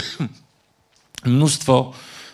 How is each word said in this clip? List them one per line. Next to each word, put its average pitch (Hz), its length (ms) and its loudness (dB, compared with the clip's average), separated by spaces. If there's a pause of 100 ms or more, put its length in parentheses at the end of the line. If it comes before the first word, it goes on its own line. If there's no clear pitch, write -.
(1300)
mnóstwo, 131 680 2 (400)